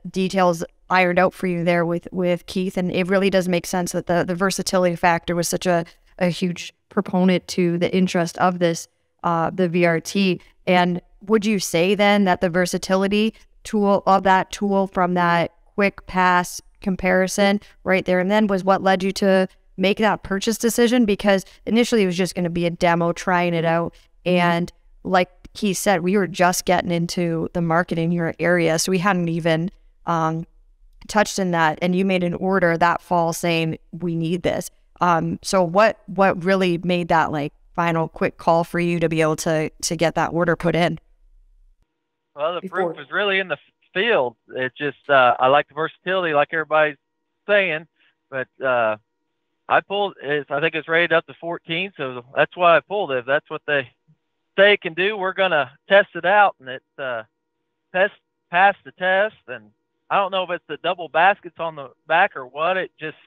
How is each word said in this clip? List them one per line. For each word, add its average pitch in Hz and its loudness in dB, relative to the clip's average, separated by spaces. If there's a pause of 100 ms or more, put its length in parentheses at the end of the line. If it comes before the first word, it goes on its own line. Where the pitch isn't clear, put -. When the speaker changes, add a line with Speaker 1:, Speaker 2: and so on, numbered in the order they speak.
Speaker 1:
details 185 0 (280)
ironed 180 2
out 185 2
for - -6
you 175 -2
there 170 2
with, 170 -4
with 180 -2
Keith. 185 -4
And 180 -2
it 180 -2
really 190 2
does 185 2
make 175 -2
sense 180 -4
that 175 -6
the, 170 0
the 180 -4
versatility 180 0
factor 175 0
was 170 -2
such - -6
a, 170 0 (340)
a 180 0
huge 175 -4 (160)
proponent 185 0
to 175 -2
the 175 -2
interest 180 0
of 180 0
this, 170 -2 (340)
uh, 165 -2
the 185 0
V 175 2
R 165 2
T. 190 -2 (260)
And 180 2 (260)
would 208 2
you 214 0
say 175 0
then 202 4
that 180 2
the 190 0
versatility 190 0 (300)
tool 202 0
of 190 2
that 190 2
tool 196 -2
from 180 -2
that 170 0 (220)
quick 196 -2
pass 180 0 (220)
comparison 185 0 (240)
right 185 0
there 180 0
and 185 0
then 214 2
was 190 -2
what 190 2
led 190 2
you 190 -2
to 190 2 (300)
make 190 0
that 202 0
purchase 196 -4
decision? 240 2
Because 196 2 (200)
initially 226 2
it - 4
was 175 -2
just 185 -2
gonna 175 -2
be 170 -2
a 170 0
demo, 170 0
trying 175 0
it 165 0
out. 170 -2 (320)
Speaker 2:
Mm-hmm. 180 2
Speaker 1:
And 170 0 (300)
like 180 0 (240)
he 202 -2
said, 185 0
we 180 0
were 190 2
just 180 0
getting 180 0
into 170 -2
the 180 -4
market 170 0
in 165 0
your 170 -2
area. 165 2
So 170 -2
we 190 2
hadn't 180 0
even, 165 -2 (340)
um, 160 -2 (640)
touched 208 0
in 190 0
that. 165 0
And 180 0
you 190 2
made 185 0
an 175 -2
order 185 0
that 170 2
fall 170 -2
saying, 165 -2 (120)
"We 170 -6
need 165 -2
this." - -4 (320)
Um, 170 0
so 190 0
what, 196 2
what 190 0
really 185 2
made 175 -2
that, 160 2
like, 147 -6 (220)
final 165 -2
quick - -4
call 165 2
for 175 -4
you 170 -2
to 160 0
be 160 -2
able 156 2
to, 156 -2 (100)
to - -4
get 165 0
that 160 -2
order 170 0
put 165 -2
in? 160 0 (1400)
Speaker 3:
Well, 156 -4
the 170 -8
Speaker 1:
Before 180 -4
Speaker 3:
proof 160 -16
was 143 -18
really 190 0
in 190 -4
the 156 -4
f-, - -16
field. 180 0 (140)
It 127 -4
just, 147 -6
uh, 127 6
I 127 2
like 143 4
the - -20
versatility, 165 -4
like 143 2
everybody's 151 0 (500)
saying, 180 0 (420)
but, 131 -8 (160)
uh, 117 0 (680)
I 135 2
pulled, 196 -6
it's, 143 -6
I 143 -4
think 160 -2
it's 156 -8
rated 165 0
up 165 0
to 139 -20
fourteen, 170 -8
so 127 -10 (120)
that's 156 0
why 170 4
I 143 2
pulled 190 -6
it. 131 -2
If 117 -6
that's 139 -2
what 156 -12
they 139 -2 (680)
say 202 6
can 170 -10
do, 196 -2
we're 185 -4
gonna 170 0 (180)
test 196 6
it 170 -8
out, 196 4
and 131 -16
it, 131 -14 (160)
uh, 123 -8 (680)
test, 196 0 (380)
passed 190 2
the 131 -20
test. 190 -2 (100)
And 110 -16 (380)
I 160 0
don't 190 0
know 185 -4
if 175 -8
it's 175 -6
the 156 -10
double 175 -4
baskets 175 2
on 165 -8
the 135 -14 (140)
back 170 0
or 135 -12
what. 156 -2
It 185 -6
just 156 -10 (120)